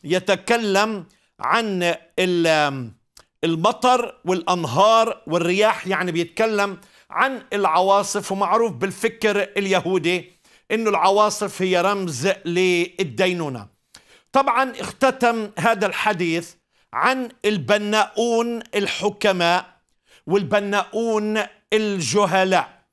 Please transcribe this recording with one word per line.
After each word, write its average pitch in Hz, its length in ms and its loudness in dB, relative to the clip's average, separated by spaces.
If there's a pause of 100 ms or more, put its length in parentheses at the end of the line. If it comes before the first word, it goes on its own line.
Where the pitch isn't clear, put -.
يتكلم 196 1000 0 (360)
عن 180 540 0 (240)
ال-، 156 720 2 (540)
المطر 240 720 0 (100)
والأنهار 175 1000 2
والرياح، 180 600 0
يعني 180 260 -2
بيتكلم 202 680 -2 (320)
عن 262 320 -2 (100)
العواصف، 196 800 0
ومعروف 196 400 0
بالفكر 202 680 -2
اليهودي 185 920 -2 (380)
إنه 220 200 0
العواصف 196 720 2
هي 185 180 2
رمز 180 480 -2 (160)
للدينونة. 175 1200 -2 (680)
طبعًا 262 480 2
اختتم 233 760 0
هذا 208 280 2
الحديث 170 680 -2 (380)
عن 240 360 0 (160)
البناؤون 214 1160 0 (120)
الحكماء 185 920 0 (600)
والبناؤون 208 1160 0 (300)
الجهلاء 190 1080 0 (120)